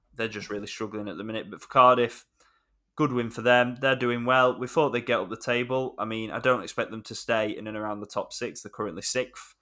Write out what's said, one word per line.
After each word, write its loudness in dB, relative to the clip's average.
They're -2
just -8
really -4
struggling -8
at -8
the -8
minute. -6
But -14
for -20
Cardiff, 6
good 2
win -2
for -10
them. 4
They're 2
doing 0
well. 4
We -6
thought 2
they'd -2
get 2
up -4
the -8
table. -2
I -4
mean, -6
I -4
don't 2
expect -6
them -10
to -12
stay 0
in -8
and -8
around -6
the -10
top -6
six. -8
They're -14
currently -6
sixth. -6